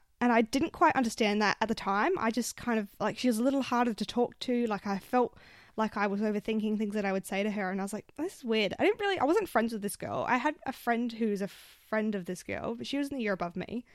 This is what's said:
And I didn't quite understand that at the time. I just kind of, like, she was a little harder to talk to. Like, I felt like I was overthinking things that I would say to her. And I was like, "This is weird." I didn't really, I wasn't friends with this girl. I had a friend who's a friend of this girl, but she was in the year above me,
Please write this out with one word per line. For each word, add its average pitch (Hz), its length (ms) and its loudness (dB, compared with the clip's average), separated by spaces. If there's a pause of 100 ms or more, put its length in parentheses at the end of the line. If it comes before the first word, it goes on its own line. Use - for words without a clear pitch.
(220)
And 240 100 4
I 240 100 6
didn't 269 300 0
quite - 240 4
understand 214 460 2
that 202 180 4
at 220 80 0
the 220 80 0
time. 208 420 0
I 226 140 0
just 226 240 -4
kind 226 240 -2
of, 208 80 -4 (120)
like, 202 180 -2
she 247 100 0
was 220 120 2
a 233 40 0
little 269 180 4
harder 240 320 2
to 202 120 -4
talk - 340 -2
to. 240 280 0
Like, 208 200 -4
I 196 120 -2
felt - 360 0 (400)
like 220 220 -2
I 208 100 2
was 202 140 -2
overthinking 214 560 0
things 202 160 -2
that 214 100 -2
I 196 80 0
would 190 140 -2
say 196 180 -2
to 214 80 0
her. 196 200 -2
And 190 100 -2
I - 20 -2
was 196 100 -6
like, 214 120 -8 (100)
"This 349 220 -6
is - 60 -20
weird." 220 360 2
I 269 60 4
didn't 415 160 2
really, 392 180 0
I - 60 2
wasn't 359 240 2
friends 226 240 0
with 214 80 -4
this 202 160 -6
girl. - 300 -4
I 254 100 4
had 294 180 0 (100)
a 262 60 -6
friend 240 400 -2
who's 220 300 0
a 196 80 -4
friend - 680 -4
of 185 100 -6
this 180 160 -6
girl, - 340 -6
but 240 120 -10
she 277 100 -4
was 285 120 -2
in 285 80 -8
the 247 60 -4
year 208 100 0
above 175 240 -4
me, 208 260 -6 (120)